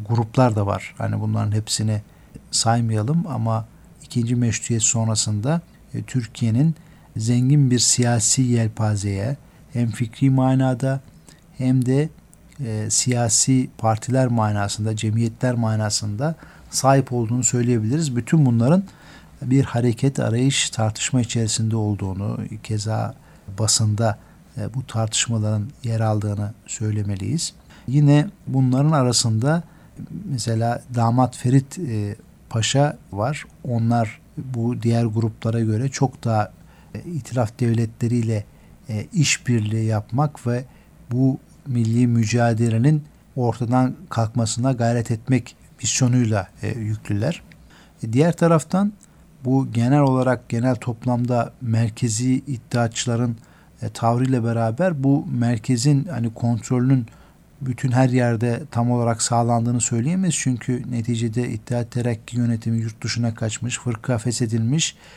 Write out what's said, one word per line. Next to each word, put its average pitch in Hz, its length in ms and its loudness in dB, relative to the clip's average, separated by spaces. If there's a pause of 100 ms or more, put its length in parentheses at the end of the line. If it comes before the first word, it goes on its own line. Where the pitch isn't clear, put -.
gruplar 113 480 4
da 104 100 2
var. 98 320 -4
Hani 104 220 -2
bunların 107 320 -2
hepsini 107 500 -2 (480)
saymayalım 117 760 0
ama 113 400 -2 (380)
ikinci 120 320 -2
meşrutiyet 117 460 0
sonrasında, 113 800 0 (340)
e, 113 80 -6
Türkiye'nin 120 720 0 (420)
zengin 123 540 4
bir 123 80 4
siyasi 120 640 2
yelpazeye 110 920 0 (360)
hem 117 180 0
fikri 123 400 0
manada 131 720 2 (580)
hem 127 280 2
de, 139 220 2 (560)
e, 107 260 -4
siyasi 123 880 2
partiler 123 480 2
manasında, 107 720 0
cemiyetler 113 580 0
manasında 110 800 -2 (360)
sahip 135 420 2
olduğunu 120 320 0
söyleyebiliriz. 123 720 0
Bütün 139 300 4
bunların 127 380 4 (580)
bir 131 220 4
hareket, 123 560 0
arayış, 120 500 0
tartışma 113 500 -2
içerisinde 113 560 -2
olduğunu, 101 640 -4 (240)
keza 107 520 -4 (440)
basında, 107 600 0 (400)
e, 104 160 -8
bu 131 120 -6
tartışmaların 110 840 -2 (160)
yer 113 160 -2
aldığını 104 540 -2 (120)
söylemeliyiz. 104 840 -4 (360)
Yine 147 380 4 (200)
bunların 131 460 2
arasında 127 720 2 (640)
mesela 117 580 -2 (120)
Damat 120 420 2
Ferit, 135 420 2
e, 107 380 -4 (340)
Paşa 139 480 0 (140)
var. 117 320 -4 (200)
Onlar 117 560 0 (160)
bu 120 460 -4
diğer 117 220 0
gruplara 113 560 -2
göre 110 280 -2
çok - 360 -4
daha, 110 280 0 (420)
e, 110 160 -12
itilaf 120 500 -4
devletleriyle, 113 840 0 (440)
e, 107 240 -6
işbirliği 113 720 0
yapmak 117 640 -2
ve 123 180 -2 (460)
bu 131 280 2 (280)
milli 120 400 2
mücadelenin 117 960 2 (320)
ortadan 123 580 0 (140)
kalkmasına 117 640 -2
gayret 117 380 0
etmek 117 460 -2 (260)
misyonuyla, 120 640 0 (140)
e, 104 60 -6
yüklüler. 107 720 -4 (600)
E, 113 100 -6
diğer 156 240 4
taraftan 170 560 2 (520)
bu 127 280 0
genel 123 280 4
olarak, 131 480 2
genel 120 260 0
toplamda 120 840 -2
merkezi 113 760 0
iddiaçıların, 120 1000 -2 (460)
e, 113 60 -6
tavrıyla 120 560 0
beraber 117 600 0
bu 139 220 2
merkezin 123 800 0
hani 117 300 -6
kontrolünün 123 720 0 (540)
bütün 127 320 -4
her 131 160 4
yerde 120 640 0
tam 120 200 0
olarak 117 320 0
sağlandığını 120 580 0
söyleyemeyiz. 160 580 0
Çünkü 123 520 -2
neticede 117 580 -2
İttihat 120 420 -4
Terakki 120 460 -4
yönetimi 117 420 0
yurt 113 260 -8
dışına 117 300 -2
kaçmış, 117 440 -6
fırka 120 400 -2
feshedilmiş. 120 800 -2 (200)